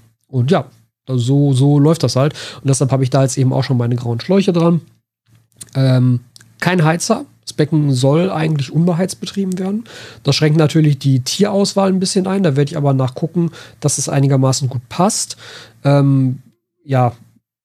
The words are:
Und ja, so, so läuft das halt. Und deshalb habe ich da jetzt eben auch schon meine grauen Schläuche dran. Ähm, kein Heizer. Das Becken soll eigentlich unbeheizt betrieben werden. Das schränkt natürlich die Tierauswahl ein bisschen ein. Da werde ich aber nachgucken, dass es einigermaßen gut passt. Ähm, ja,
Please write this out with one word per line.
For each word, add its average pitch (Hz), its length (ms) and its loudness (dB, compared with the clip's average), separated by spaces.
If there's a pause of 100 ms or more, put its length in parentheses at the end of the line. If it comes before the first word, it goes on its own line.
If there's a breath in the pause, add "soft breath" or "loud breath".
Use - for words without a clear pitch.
(280)
Und 131 240 -2
ja, 160 140 0 (420)
so, 135 440 2
so 143 280 4
läuft 156 240 2
das 123 120 -2
halt. 143 180 0 (280 loud breath)
Und 135 80 -2
deshalb 135 220 0
habe 135 120 0
ich 123 60 -2
da 135 140 2
jetzt 131 140 -2
eben 131 140 2
auch 131 120 -2
schon 135 120 -2
meine 120 200 0
grauen 117 260 -6
Schläuche 190 320 0
dran. 170 280 2 (920)
Ähm, 127 460 2 (380)
kein 175 260 0
Heizer. 175 400 -2 (180)
Das - 100 -16
Becken 147 380 0
soll 139 380 2
eigentlich 156 420 -4
unbeheizt 175 480 -2
betrieben 185 380 -6
werden. 202 280 -6 (380 loud breath)
Das 139 120 0
schränkt 156 240 2
natürlich 151 400 2
die 131 220 2
Tierauswahl 196 680 0
ein 190 100 0
bisschen 185 280 -2
ein. 190 160 -2
Da 147 120 2
werde 143 140 0
ich 165 80 -8
aber 143 160 0
nachgucken, 151 560 -2 (300 loud breath)
dass - 180 -2
es - 120 -6
einigermaßen 135 600 0
gut 123 200 -8
passt. - 480 -2 (460 loud breath)
Ähm, 139 600 2 (420)
ja, 127 280 0 (500)